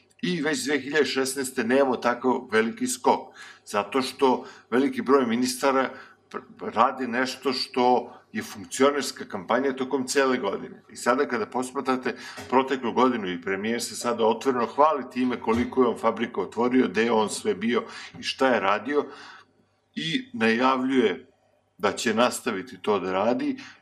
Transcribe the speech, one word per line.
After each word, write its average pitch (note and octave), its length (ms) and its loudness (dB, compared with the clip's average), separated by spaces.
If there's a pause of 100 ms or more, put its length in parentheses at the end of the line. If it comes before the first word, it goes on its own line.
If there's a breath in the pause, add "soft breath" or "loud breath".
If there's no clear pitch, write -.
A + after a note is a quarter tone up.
(220 soft breath)
i F3 200 -2
već C#3+ 220 -2
dve D3 140 0
hiljade C#3+ 260 0
šesnaeste C3 600 -2
nemamo B2+ 320 4
tako B2 560 0
veliki A2+ 340 0
skok, - 340 0 (460 loud breath)
zato G#2+ 360 0
što B2+ 420 2 (260 loud breath)
veliki B2+ 320 0
broj C3 240 4
ministara B2+ 640 0 (400 loud breath)
pr-, - 440 -12
radi B2+ 320 2
nešto B2+ 460 -2
što B2+ 640 2 (160)
je G#2+ 100 -6
funkcionerska C3 840 -2
kampanja A#2 440 0
tokom C3 340 -4
cele C3 320 2
godine. - 500 -6
I - 80 -20
sada D3 320 2
kada A2+ 180 -2
posmatrate B2+ 680 -2 (360 loud breath)
proteklu B2+ 420 2
godinu A#2 360 2
i F2 140 -6
premijer G#2+ 400 -4
se G#2+ 140 -10
sada A2+ 300 0
otvoreno A#2 400 2
hvali C#3+ 460 2
time B2 280 -2
koliko B2 420 0
je A#2+ 60 6
on G#2+ 100 -2
fabrika A2+ 420 -2
otvorio, A#2+ 480 2
gde G2 160 0
je A#2 80 2
on G#2+ 180 2
sve G#2+ 240 -2
bio A2 280 0 (360 loud breath)
i - 40 -14
šta - 260 0
je A#2 120 4
radio, G#2+ 460 0 (880 loud breath)
i D3 380 -6
najavljuje A#2+ 920 2 (520)
da G#3 140 0
će - 220 -2
nastaviti A2 680 0
to G#2 160 2
da F#2 140 -2
radi B2+ 440 0 (260 loud breath)